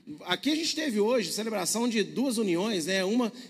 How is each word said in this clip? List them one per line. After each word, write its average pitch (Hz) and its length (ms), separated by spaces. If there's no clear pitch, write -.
aqui 180 300
a 320 40
gente 311 200
teve 285 240
hoje 208 320
celebração 214 580
de 220 140
duas 220 340
uniões, 190 480
né? 190 180
Uma 220 280